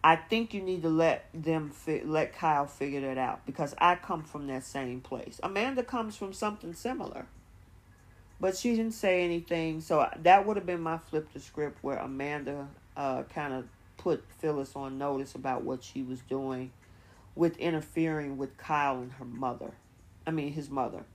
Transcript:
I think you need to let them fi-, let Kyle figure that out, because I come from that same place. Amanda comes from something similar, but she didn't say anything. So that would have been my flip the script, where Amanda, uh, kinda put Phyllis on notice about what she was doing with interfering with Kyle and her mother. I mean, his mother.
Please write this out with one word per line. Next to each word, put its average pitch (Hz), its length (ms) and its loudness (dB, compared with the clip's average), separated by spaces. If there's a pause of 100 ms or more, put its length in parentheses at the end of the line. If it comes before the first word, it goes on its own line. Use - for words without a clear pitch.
I 165 120 10
think 226 360 0
you 202 80 -4
need 185 220 -2
to 165 80 2
let 160 420 4
them 156 380 0
fi-, - 340 -4
let 156 300 0
Kyle 147 320 2
figure 143 340 -4
that 131 160 -2
out, - 300 -2
because - 320 -4
I 175 180 6
come 170 260 -6
from 147 260 -10
that 131 140 -4
same 127 380 -6
place. - 420 -10
Amanda 240 400 -2
comes 226 320 -4
from 190 200 -8
something 208 400 -6
similar, - 520 -6 (1120)
but 190 160 2
she 240 220 2
didn't 226 160 2
say 185 320 4
anything. 165 560 0
So 156 260 4 (160)
that 196 240 10
would 208 120 2
have 180 80 -4
been 175 160 -2
my 160 160 -2
flip 156 340 -4
the 143 80 -12
script, - 400 -6
where 135 160 -2
Amanda, 139 720 -4 (300)
uh, 135 240 0
kinda 135 420 -6 (320)
put 160 260 0 (160)
Phyllis 143 380 -2
on 135 220 -8
notice 139 360 -2
about 131 300 -4
what 127 180 -4
she - 200 -8
was 127 180 -6
doing 131 500 -4 (640)
with 165 220 4
interfering 156 800 -2
with 135 220 -6
Kyle 143 400 2
and 127 140 -8
her 131 120 -14
mother. 120 480 -6 (540)
I 160 60 -2
mean, 147 200 -2
his 143 160 -6
mother. 127 360 -2 (100)